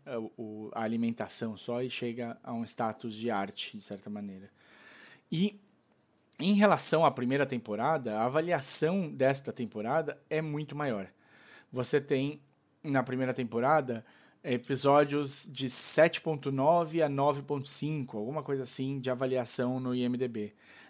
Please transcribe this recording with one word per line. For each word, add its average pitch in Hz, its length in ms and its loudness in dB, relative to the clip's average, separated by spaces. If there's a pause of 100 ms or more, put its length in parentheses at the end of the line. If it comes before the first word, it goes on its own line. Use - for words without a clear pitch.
o, 117 380 -8
o, 107 300 -12
a 113 100 -6
alimentação 113 720 -4
só 120 260 -6
e 127 80 -6
chega 120 540 -8
a 123 80 -12
um 117 140 -6
status 110 500 -4
de 113 160 -6
arte, 101 460 -6
de 101 40 -14
certa 101 280 -10
maneira. 101 400 -14 (840)
E 190 260 -2 (800)
em 202 180 2
relação 170 500 6
à 143 60 4
primeira 131 340 -2
temporada, 120 720 -4
a 113 60 0
avaliação 160 840 4
desta 135 440 0
temporada 127 680 -4 (100)
é 156 120 -2
muito 147 340 -8
maior. 117 320 -4 (640)
Você 127 300 2
tem, 139 400 -4 (420)
na 139 200 0
primeira 127 300 -4
temporada, 123 720 -2 (380)
episódios 143 1040 2
de 131 200 -4
sete - 500 8
ponto 143 320 -4
nove 160 500 2
a 151 60 4
nove 143 340 0
ponto 139 280 -4
cinco, 147 480 0
alguma 135 260 -6
coisa 139 200 -6
assim, 135 360 0
de 127 100 -6
avaliação 127 680 0
no 127 160 -4
I 123 80 -2
M 123 140 -2
D 127 100 -2
B. 107 240 -8 (380)